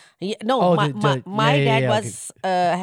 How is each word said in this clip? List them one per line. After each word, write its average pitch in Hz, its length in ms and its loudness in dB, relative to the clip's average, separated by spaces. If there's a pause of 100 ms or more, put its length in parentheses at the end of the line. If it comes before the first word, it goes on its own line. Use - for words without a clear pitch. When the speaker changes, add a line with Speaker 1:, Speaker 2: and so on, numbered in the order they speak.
(180)
Speaker 1:
he, 196 240 -6
no, 240 200 0
Speaker 2:
Oh, 175 120 4
Speaker 1:
my, 151 140 2
Speaker 2:
the, 135 60 -6
Speaker 1:
my, 135 200 0
Speaker 2:
the, 127 120 -6
Speaker 1:
my 107 280 0
Speaker 2:
yeah, 143 40 2
yeah, 139 60 2
Speaker 1:
dad 135 180 2
Speaker 2:
yeah, 127 160 0
okay. 110 100 -6
Speaker 1:
was, - 240 -14 (100)
uh, 190 60 -2 (340)